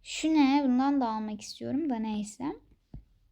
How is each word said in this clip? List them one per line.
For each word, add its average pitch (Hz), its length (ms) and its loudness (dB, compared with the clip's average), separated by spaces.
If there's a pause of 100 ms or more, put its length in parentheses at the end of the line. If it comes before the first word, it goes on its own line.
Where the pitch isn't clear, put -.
Şu - 260 -4
ne? 285 360 6
Bundan 269 360 2
da 233 80 0
almak 214 320 -6
istiyorum 262 500 -4
da 233 60 0
neyse. 214 480 -6 (880)